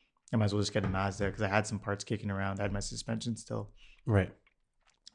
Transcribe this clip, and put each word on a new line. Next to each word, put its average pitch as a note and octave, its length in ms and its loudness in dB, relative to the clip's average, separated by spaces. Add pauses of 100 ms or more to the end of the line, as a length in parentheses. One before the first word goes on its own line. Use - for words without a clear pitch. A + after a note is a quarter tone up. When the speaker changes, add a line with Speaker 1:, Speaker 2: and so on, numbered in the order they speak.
(320)
Speaker 1:
I B2 60 2
might G#2+ 80 6
as G2 80 2
well G#2 80 2
just G2 120 -2
get G2 120 2
a - 40 2
Mazda," G2 420 0
'cause G2 100 -6
I G#2 60 0
had G#2 200 4
some G#2 120 -4
parts G2+ 240 -4
kicking G2+ 280 -4
around. G2 280 -2
I G2+ 40 -2
had G2+ 100 0
my G2+ 80 -2
suspension A2+ 540 -4
still. A2 360 -8 (340)
Speaker 2:
Right. G2+ 260 4 (840)